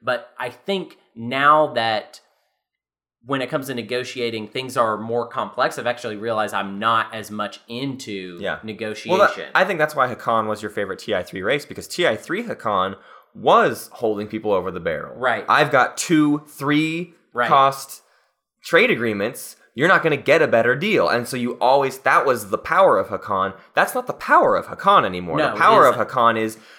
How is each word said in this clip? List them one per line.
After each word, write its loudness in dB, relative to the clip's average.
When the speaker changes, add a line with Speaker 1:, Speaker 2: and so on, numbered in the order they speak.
Speaker 1:
but -6
I -6
think -8
now 4
that -2
when -4
it -6
comes -6
to -6
negotiating, -6
things -8
are 0
more -4
complex. -4
I've -6
actually -6
realized -4
I'm -6
not 0
as -12
much -8
into -10
Speaker 2:
Yeah. -6
Speaker 1:
negotiation. -6
Speaker 2:
Well, 4
that, -12
I 2
think -2
that's 0
why 0
Hakan 0
was -4
your -6
favorite -6
T -4
I 0
three -10
race, -2
because -14
T 0
I 2
three -8
Hakan -2
was 2
holding -4
people -4
over 0
the -8
barrel. -6
Speaker 1:
Right. -2
Speaker 2:
I've 2
got 2
two, 2
three -2
Speaker 1:
Right. -2
Speaker 2:
cost 2
trade 4
agreements. -4
You're 0
not 4
gonna 2
get 4
a 4
better 4
deal. 2
And 0
so -8
you -4
always, 2
that 2
was -2
the -2
power 4
of 0
Hakan. -4
That's 0
not -6
the -6
power 4
of -4
Hakan 2
anymore. -4
Speaker 1:
No, 2
Speaker 2:
The -6
power 6
Speaker 1:
it 8
Speaker 2:
of 2
Speaker 1:
isn't. -4
Speaker 2:
Hakan 4
is -4